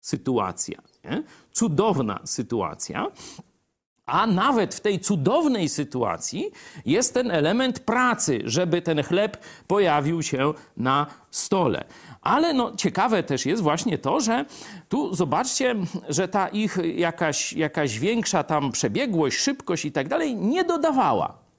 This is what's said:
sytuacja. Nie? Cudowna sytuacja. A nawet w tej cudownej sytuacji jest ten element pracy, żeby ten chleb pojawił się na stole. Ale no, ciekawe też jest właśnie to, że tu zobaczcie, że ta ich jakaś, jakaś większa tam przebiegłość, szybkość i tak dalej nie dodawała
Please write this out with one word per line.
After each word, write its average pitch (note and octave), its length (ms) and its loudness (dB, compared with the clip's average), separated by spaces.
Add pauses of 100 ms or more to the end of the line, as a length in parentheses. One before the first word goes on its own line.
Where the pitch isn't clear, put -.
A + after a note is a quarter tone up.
sytuacja. - 920 -4 (100)
Nie? - 180 -4 (300)
Cudowna D#3 720 0
sytuacja. G2+ 800 -4 (1000)
A F3+ 200 2
nawet A3 480 2
w - 60 -10
tej G3+ 200 0
cudownej G#3 680 2
sytuacji C3 840 -2 (360)
jest G3 280 2
ten B3 160 0
element G3+ 500 2
pracy, A#3 640 0
żeby F3 380 0
ten D#3 200 0
chleb G3+ 340 0 (300)
pojawił E3 560 2
się C#3+ 300 0 (240)
na C3+ 300 2 (240)
stole. D#3 540 2 (380)
Ale D4+ 320 2
no, A#3 220 0
ciekawe G#3 460 2
też - 240 -2
jest G3 160 0
właśnie D#3+ 360 2
to, F#3 220 0
że A#3+ 240 0 (440)
tu B3 260 -2
zobaczcie, G3 600 0 (340)
że E3 200 0
ta G3 200 0
ich G#3 300 -2 (180)
jakaś, E3 560 0
jakaś D3 460 -2
większa F#3+ 460 0
tam C#3+ 280 0
przebiegłość, D#3+ 680 0
szybkość - 460 -2
i D3+ 80 -4
tak D3 160 -2
dalej D4 280 -2
nie B3 280 0
dodawała C4 800 2 (140)